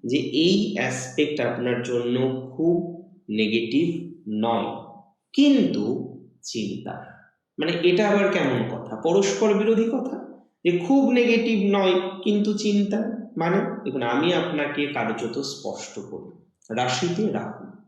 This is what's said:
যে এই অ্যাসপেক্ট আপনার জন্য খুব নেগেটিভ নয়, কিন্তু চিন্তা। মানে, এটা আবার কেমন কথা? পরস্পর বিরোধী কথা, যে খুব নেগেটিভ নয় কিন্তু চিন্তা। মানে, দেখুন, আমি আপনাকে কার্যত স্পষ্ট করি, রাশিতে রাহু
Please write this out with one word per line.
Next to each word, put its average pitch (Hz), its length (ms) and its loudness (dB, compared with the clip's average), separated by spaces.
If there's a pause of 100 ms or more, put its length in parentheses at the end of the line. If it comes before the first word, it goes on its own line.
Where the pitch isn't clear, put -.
যে 123 140 -2
এই 190 560 2
অ্যাসপেক্ট 131 640 -2
আপনার 120 440 -2
জন্য 120 360 0 (380)
খুব 170 480 0 (240)
নেগেটিভ 113 840 0 (160)
নয়, 107 640 -2 (400)
কিন্তু 247 840 2 (280)
চিন্তা। - 640 -8 (540)
মানে, 160 120 0 (120)
এটা 180 260 4
আবার 196 220 4
কেমন 135 400 0
কথা? - 240 -10
পরস্পর 196 600 2
বিরোধী 226 260 4
কথা, - 580 -4 (220)
যে 175 140 2
খুব 247 320 4
নেগেটিভ 226 680 4
নয় 185 260 4 (220)
কিন্তু 208 340 2
চিন্তা। 202 800 0
মানে, 175 200 2 (260)
দেখুন, 135 200 -4
আমি 143 300 2
আপনাকে 147 540 -2
কার্যত 117 520 -4
স্পষ্ট - 600 -10
করি, - 480 -16 (280)
রাশিতে 170 560 0
রাহু - 340 -8 (220)